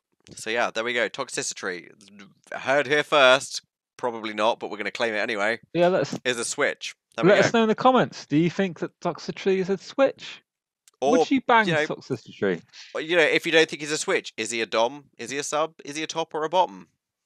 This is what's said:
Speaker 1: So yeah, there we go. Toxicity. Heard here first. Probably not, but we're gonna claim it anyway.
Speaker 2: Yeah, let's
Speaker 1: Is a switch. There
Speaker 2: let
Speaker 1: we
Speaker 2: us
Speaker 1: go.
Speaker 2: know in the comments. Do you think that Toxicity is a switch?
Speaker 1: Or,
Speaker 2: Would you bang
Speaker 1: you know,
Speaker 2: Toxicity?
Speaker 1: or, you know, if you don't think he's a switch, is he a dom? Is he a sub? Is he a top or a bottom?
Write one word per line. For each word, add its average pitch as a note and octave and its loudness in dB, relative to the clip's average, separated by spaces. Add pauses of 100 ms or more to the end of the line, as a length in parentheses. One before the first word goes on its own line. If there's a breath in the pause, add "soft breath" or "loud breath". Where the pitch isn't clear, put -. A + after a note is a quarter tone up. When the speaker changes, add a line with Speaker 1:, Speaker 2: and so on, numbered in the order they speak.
(360)
Speaker 1:
So - -14
yeah, A2+ 0
there A2+ -4
we A#2+ -4
go. A#2+ 0
Toxicity. G#2 -8 (640)
Heard C3 0
here D3 2
first. C3+ 4 (340)
Probably A2+ -6
not, G#2+ 0
but G2+ -8
we're G2+ -10
gonna G2+ -8
claim A#2 -2
it G#2 -2
anyway. G#2+ -2 (160)
Speaker 2:
Yeah, F3 4
let's F#3 0
Speaker 1:
Is B2 -2
a A#2 -4
switch. - -4 (220)
There A#2 -2
Speaker 2:
let F#3+ 6
Speaker 1:
we - 4
Speaker 2:
us - 2
Speaker 1:
go. A#3+ 0
Speaker 2:
know A3+ 4
in A3 0
the G#3+ 2
comments. A#3 2
Do C#3+ 0
you E3+ 4
think F3+ -4
that E3 -8
Toxicity F#3 -4
is F#3 -2
a G3 -2
switch? - -4 (600)
Speaker 1:
Or, A3 4
Speaker 2:
Would D#4+ 2
you C4 4
bang A3+ 4
Speaker 1:
you E3+ 2
know, D3+ 2
Speaker 2:
Toxicity? G2+ -4 (320 loud breath)
Speaker 1:
or, A#2 -6
you D#3+ -2
know, E3+ 6
if D3+ 2
you E3+ -4
don't D#3+ 6
think D3 -10
he's D3+ -6
a D3+ -2
switch, C#3+ -2
is G#2+ -6
he A#2 -2
a A2+ -2
dom? A#2+ -2 (120)
Is A#2 -10
he C3+ -6
a D3 -4
sub? D#3+ -4 (100)
Is C#3+ -12
he D#3 -6
a - -6
top E3 -6
or D3+ -4
a D#3+ -2
bottom? D#3+ -2 (400)